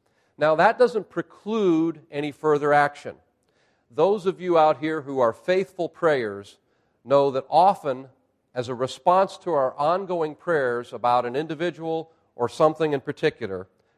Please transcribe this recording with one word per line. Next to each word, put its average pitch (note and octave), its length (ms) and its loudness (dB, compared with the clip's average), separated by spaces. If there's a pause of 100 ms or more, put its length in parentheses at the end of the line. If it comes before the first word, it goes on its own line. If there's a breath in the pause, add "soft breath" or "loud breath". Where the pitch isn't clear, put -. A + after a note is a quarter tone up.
(380)
Now, D3+ 180 2
that G#3 220 4
doesn't A3 320 0
preclude E3+ 920 -2 (100)
any D3 200 -6
further D3 420 2
action. C#3+ 420 0 (760)
Those F3 360 0
of E3+ 160 -4
you F3 160 0
out D#3 220 4
here D#3 220 -4
who C3+ 180 -6
are A#2 140 2
faithful F#3 540 -4
prayers A2+ 720 -2 (480)
know C#3 260 4
that C3 180 -4
often, D3 580 0 (480)
as B2 140 -6
a B2+ 60 -6
response F3+ 640 0
to - 140 -8
our C3+ 260 -2
ongoing E3 560 -2
prayers B2+ 600 -4
about A#2+ 320 0
an B2 100 -6
individual D#3+ 760 -6 (240 soft breath)
or A#2+ 140 -4
something D#3 440 0
in C3 80 -4
particular, G#2 640 -6 (300)